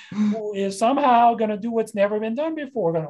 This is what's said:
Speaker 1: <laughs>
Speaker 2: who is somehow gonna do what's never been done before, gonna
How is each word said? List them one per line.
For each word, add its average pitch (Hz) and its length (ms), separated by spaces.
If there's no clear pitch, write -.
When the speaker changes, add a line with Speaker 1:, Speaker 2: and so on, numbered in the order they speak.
Speaker 1:
<laughs> - 100
Speaker 2:
who 208 440
is 196 240
somehow 240 560
gonna 214 220
do 226 160
what's 220 240
never 208 240
been 226 160
done 320 180
before, 254 380
gonna 156 180